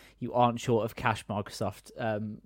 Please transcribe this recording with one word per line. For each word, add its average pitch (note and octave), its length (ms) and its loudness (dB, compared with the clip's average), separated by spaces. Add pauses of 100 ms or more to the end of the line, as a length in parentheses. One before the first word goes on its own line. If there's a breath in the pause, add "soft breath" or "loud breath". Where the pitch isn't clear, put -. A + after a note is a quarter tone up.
(180 soft breath)
You A#2 160 -6
aren't A#2+ 260 4
short A2+ 260 2
of A2+ 100 -6
cash, A2+ 320 0
Microsoft. - 720 -6
Um, A2 460 -4